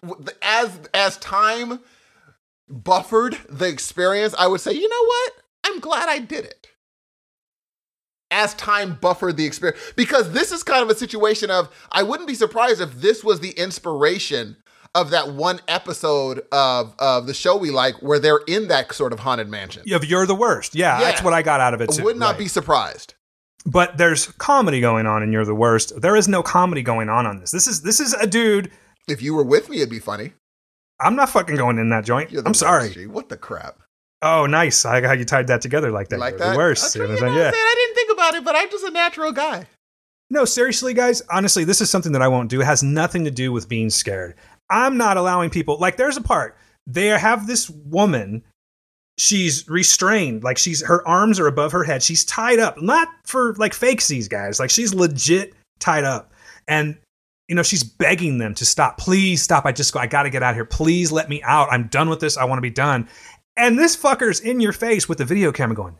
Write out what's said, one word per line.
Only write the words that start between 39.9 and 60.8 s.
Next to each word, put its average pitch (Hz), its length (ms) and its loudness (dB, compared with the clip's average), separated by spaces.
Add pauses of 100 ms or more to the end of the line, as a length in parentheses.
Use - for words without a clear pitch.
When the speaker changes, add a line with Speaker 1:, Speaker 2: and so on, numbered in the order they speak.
Speaker 2:
No, 269 160 2
seriously, 247 480 0
guys. 240 360 2
Honestly, 190 360 0
this 180 160 2
is 165 80 0
something 170 240 0
that 135 80 2
I 127 80 4
won't 123 200 0
do. 127 120 0
It 127 40 2
has 143 160 2
nothing 156 440 -2
to 151 60 -2
do 127 200 -4
with 117 160 -6
being 113 220 -2
scared. 95 460 -4 (340)
I'm 247 280 2
not 214 200 2
allowing 180 340 0
people, 151 260 -2
like, 180 200 0
there's 262 200 0
a 262 40 -8
part. 160 360 -2 (300)
They 170 200 -2
have 214 380 2
this 233 240 -4
woman. 147 720 -2 (760)
She's 185 500 0
restrained. 180 720 2
Like, 127 140 -2
she's, 156 260 -2
her 175 240 2
arms 190 320 4
are 165 80 2
above 147 260 0
her 175 100 0
head. 139 180 -2
She's - 240 2
tied 233 340 0
up. 214 220 0
Not 302 260 2 (180)
for, 247 300 -2
like, 208 180 0
fakesies, 147 540 0
guys. 101 320 -6
Like, 131 120 -2
she's 220 220 2
legit 175 600 2 (260)
tied 156 240 0
up. 131 300 -4 (340)
And, 151 300 -2 (500)
you 170 80 -4
know, 170 80 2
she's 147 200 0
begging 147 560 0
them 107 160 -4
to 123 100 -6
stop. - 320 0
"Please 185 460 2
stop. - 240 2
I 139 40 2
just 127 220 -2
go, 135 60 -4
I 123 80 -2
gotta 143 240 0
get 131 100 -4
out 123 100 2
of 117 40 -2
here. 113 100 -4
Please 165 460 0